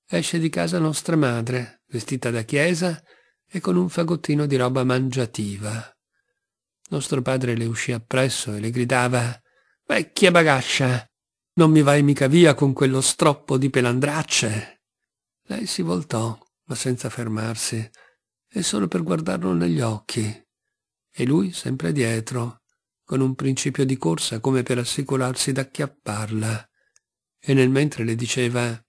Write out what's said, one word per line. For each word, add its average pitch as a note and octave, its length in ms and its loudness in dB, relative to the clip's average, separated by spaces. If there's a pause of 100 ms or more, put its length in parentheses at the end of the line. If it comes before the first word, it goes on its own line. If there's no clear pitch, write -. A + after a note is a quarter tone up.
esce E3+ 320 -2
di E3 100 0
casa E3+ 300 -2
nostra D#3 360 0
madre, B2 720 -2
vestita A#2+ 440 -6
da A#2 120 -2
chiesa D#3+ 580 0 (540)
e F3+ 60 -6
con F#3 160 0
un - 140 0
fagottino D3 560 0
di C#3 100 0
roba B2+ 260 2
mangiativa. A2+ 1040 -2 (1000)
Nostro C#3+ 340 -2
padre B2+ 340 -2
le A#2 80 -4
uscì A#2 280 -4
appresso A#2 640 -2
e G#2 60 -6
le A2 100 -4
gridava: B2 720 0 (440)
"Vecchia - 440 4
bagascia, C3+ 800 2 (440)
non D#3+ 160 8
mi D#3 120 8
vai C#3+ 200 6
mica C#3 260 4
via D#3 260 8
con C#3 200 2
quello C3+ 260 2
stroppo C#3 560 0
di C3+ 140 2
pelandracce?" B2+ 1120 -2 (640)
Lei - 220 -8
si - 140 -6
voltò, D3 580 -4 (260)
ma C3 100 -8
senza B2 340 -4
fermarsi, A2+ 800 -6 (580)
e G3 140 -6
solo - 260 -2
per - 140 -2
guardarlo F#2 520 -2
negli C#3 260 0
occhi, A2+ 420 -4 (880)
e - 140 -4
lui E3+ 280 0
sempre C#3+ 400 -6
dietro, A#2 680 -4 (420)
con - 160 -2
un C3 140 0
principio C3+ 500 -2
di C3 120 0
corsa D3 440 -2
come C3 220 0
per B2 160 -2
assicularsi C3 720 -2
d'acchiapparla, A2 1200 -6 (680)
e - 160 0
nel C3 160 6
mentre C3+ 340 0
le A2+ 100 -2
diceva: A#2+ 760 -2